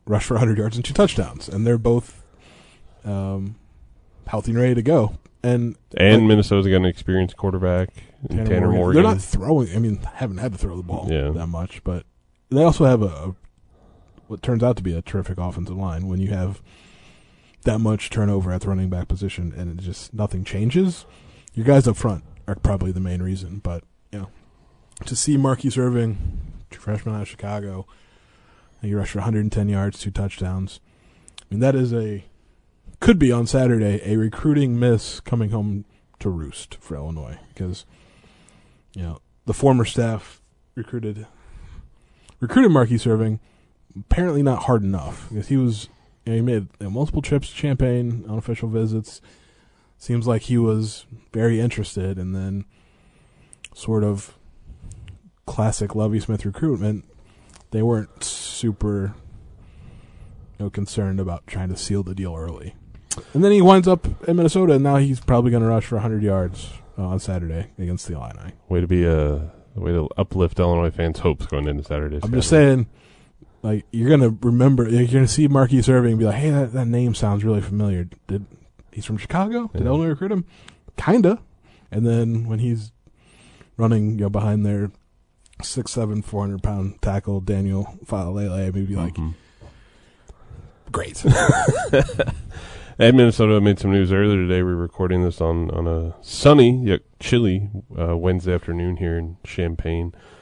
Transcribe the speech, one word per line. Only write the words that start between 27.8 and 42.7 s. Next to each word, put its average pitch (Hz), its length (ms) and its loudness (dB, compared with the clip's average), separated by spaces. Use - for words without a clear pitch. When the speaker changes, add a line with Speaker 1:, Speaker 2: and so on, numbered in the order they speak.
Speaker 1:
and 107 60 -6
he 101 80 -2
rushed 98 160 -4
for 101 80 -4
a - 20 -4
hundred 110 180 0
and 104 120 -2
ten 104 160 0
yards, 98 320 -2
two 101 100 -8
touchdowns. 95 720 -6
I - 100 -20
mean, 104 100 -2
that 135 160 4
is 127 160 0
a, 107 320 -4
could 214 200 6
be 139 120 4
on 120 160 0
Saturday, 113 580 2
a 107 120 0
recruiting 123 640 0
miss 120 420 0
coming 110 300 -2
home 104 340 -4
to 101 120 -4
roost 78 500 -10
for - 160 -12
Illinois 71 420 -10
because, 92 320 -8
you 92 80 -10
know, 82 160 -8
the 110 80 -2
former 127 320 4
staff 113 560 -4
recruited, 110 520 -10
recruited 226 300 6